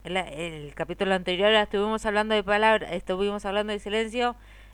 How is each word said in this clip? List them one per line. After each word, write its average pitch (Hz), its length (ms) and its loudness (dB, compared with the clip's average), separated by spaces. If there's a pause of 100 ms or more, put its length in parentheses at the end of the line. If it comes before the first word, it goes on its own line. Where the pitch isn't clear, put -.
El, 175 140 -4
el 156 580 -8
capítulo 190 400 -2
anterior 185 360 2
estuvimos 214 540 2
hablando 214 300 2
de 208 80 2
palabra-, 208 500 4
estuvimos 202 520 -2
hablando 208 280 -2
de 208 60 -6
silencio, 226 560 -2 (380)